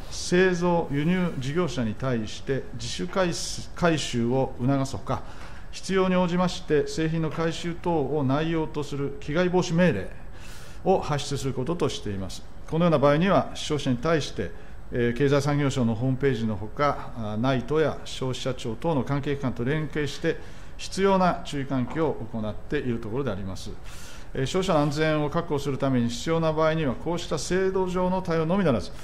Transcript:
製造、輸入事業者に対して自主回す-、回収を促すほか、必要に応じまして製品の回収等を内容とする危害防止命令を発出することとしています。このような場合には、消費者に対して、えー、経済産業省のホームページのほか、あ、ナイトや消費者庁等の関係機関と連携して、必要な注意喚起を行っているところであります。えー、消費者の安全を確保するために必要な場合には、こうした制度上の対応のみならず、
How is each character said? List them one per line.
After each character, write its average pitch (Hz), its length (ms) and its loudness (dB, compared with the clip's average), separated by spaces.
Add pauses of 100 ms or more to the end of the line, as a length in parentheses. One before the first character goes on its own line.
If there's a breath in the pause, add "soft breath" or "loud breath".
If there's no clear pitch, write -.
製 185 440 4
造、 175 380 2
輸 143 120 0
入 175 360 2
事 131 140 -4
業 175 140 2
者 135 160 -2
に 107 100 0
対 117 340 -2
し - 160 -8
て 135 200 -2 (120)
自 113 120 -6
主 180 200 -4
回 180 260 2
す-、 - 420 -6
回 170 240 4
収 117 280 0
を 127 320 2
促 135 260 2
す 131 100 -6
ほ 107 80 -6
か、 123 200 -2 (480 loud breath)
必 - 220 -4
要 190 140 4
に 180 80 4
応 180 120 4
じ 170 100 0
ま 180 100 4
し - 140 -4
て 143 260 2
製 160 220 0
品 165 120 0
の 156 80 0
回 165 220 0
収 165 240 -4
等 175 160 -2
を 147 320 0
内 143 260 2
容 160 160 0
と 147 180 -4
す 139 120 -6
る 139 240 -4
危 - 140 -6
害 180 160 4
防 180 120 4
止 170 120 -2
命 170 180 6
令 95 180 -2 (760 loud breath)
を 190 140 4
発 143 260 -2
出 139 120 -4
す 117 80 -6
る 131 80 -2
こ 127 120 -4
と 160 100 -2
と 160 140 0
し - 100 -4
て 104 120 -6
い 98 60 -4
ま 95 120 -4
す。 - 140 -10 (260)
こ 160 100 0
の 170 60 6
よ - 20 6
う 165 40 6
な 151 60 4
場 143 140 6
合 143 60 6
に 175 100 4
は、 165 280 4
消 - 200 -2
費 139 80 -2
者 139 80 0
に 120 60 2
対 160 240 2
し - 100 -6
て、 90 200 -4 (400 loud breath)
え 120 220 2
ー、 120 40 -4
経 143 100 4
済 139 140 4
産 143 180 2
業 143 100 2
省 127 140 2
の 113 100 2
ホ 113 140 -2
ー 131 40 2
ム 131 60 0
ペ 143 100 0
ー 135 60 4
ジ 117 120 -2
の 107 100 -2
ほ 101 120 -6
か、 143 500 -2
あ、 107 200 -4
ナ 131 180 2
イ 123 80 0
ト 151 180 0
や 135 240 0
消 - 260 -4
費 123 100 -6
者 131 120 -2
庁 117 220 -4
等 165 200 0
の 123 80 2
関 143 180 0
係 143 140 -2
機 139 60 -6
関 123 120 -2
と 120 120 -4
連 151 240 0
携 151 180 -2
し - 120 -6
て、 165 180 0 (400 loud breath)
必 - 240 -4
要 196 160 6
な 180 280 4
注 143 160 -4
意 - 20 -4
喚 127 280 -2
起 156 80 -2
を 151 140 2 (200)
行 113 60 -4
っ 107 140 -4
て - 240 -4
い 143 120 -2
る 117 100 0
と 110 100 -6
こ 117 100 -2
ろ 147 40 -2
で 127 80 0
あ 98 40 -2
り 98 80 -6
ま 95 120 -6
す。 - 160 -8 (600 loud breath)
え 131 100 0
ー、 - 20 2
消 185 160 0
費 185 60 0
者 190 60 4
の 156 80 6
安 147 180 2
全 156 240 2
を 143 60 0
確 165 200 -2
保 147 100 0
す 139 100 -2
る 135 80 -2
た 139 120 0
め 127 120 4
に 117 80 2
必 120 200 -4
要 165 100 4
な 160 120 2
場 156 160 4
合 156 60 4
に 160 120 0
は、 117 100 0
こ 160 180 -2
う 170 60 -2
し - 100 -8
た 156 80 -2
制 190 340 0
度 190 180 0
上 180 200 2
の 185 120 0
対 170 180 0
応 160 60 2
の 175 120 2
み 202 80 2
な 151 60 6
ら 113 100 2
ず、 - 100 -8 (120 loud breath)